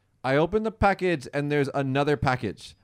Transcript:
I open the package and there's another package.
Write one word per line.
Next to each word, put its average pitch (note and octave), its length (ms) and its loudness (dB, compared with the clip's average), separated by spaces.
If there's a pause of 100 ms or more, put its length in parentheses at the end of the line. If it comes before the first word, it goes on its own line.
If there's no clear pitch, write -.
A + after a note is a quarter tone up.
(220)
I C3 140 0
open F3 260 2
the A3 80 -2
package F#3 640 0
and C#3+ 160 -2
there's C#3+ 240 2
another C#3 420 0
package. B2 680 -4